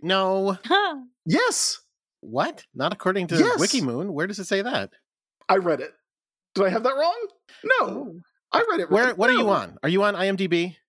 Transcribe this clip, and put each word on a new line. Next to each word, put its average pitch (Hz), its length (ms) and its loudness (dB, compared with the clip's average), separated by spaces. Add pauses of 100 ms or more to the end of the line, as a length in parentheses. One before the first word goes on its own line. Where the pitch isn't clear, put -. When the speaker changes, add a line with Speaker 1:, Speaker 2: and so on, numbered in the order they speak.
Speaker 1:
No. 190 600 2
Speaker 2:
Huh. 359 300 0 (300)
Speaker 3:
Yes. 349 540 0 (400)
Speaker 1:
What? 151 460 -4 (100)
Not 131 160 -2
according 190 360 -2
to 165 100 0
Speaker 3:
Yes. 427 240 4
Speaker 1:
Wikimoon. 151 480 -2
Where 160 180 -4
does 208 120 -8
it 190 80 -10
say 196 140 0
that? 202 280 -4 (580)
Speaker 3:
I 190 80 4
read 170 240 0
it. 143 140 -10 (600)
Did 190 100 2
I 185 40 2
have 220 140 -2
that 269 140 0
wrong? 370 300 0 (360)
No. 480 240 2
Speaker 2:
Oh. 247 320 -10 (320)
Speaker 3:
I 466 180 2
read 339 120 0
it 170 100 -2
Speaker 1:
Where, 220 140 4
Speaker 3:
right. 226 120 0
Speaker 1:
what 220 120 4
are 254 40 4
you 233 100 2
Speaker 3:
No. 214 80 2
Speaker 1:
on? 110 320 -2
Are 147 60 0
you 190 140 2
on 202 140 0
I 185 100 0
M 196 80 0
D 190 120 -2
B? 170 280 0 (140)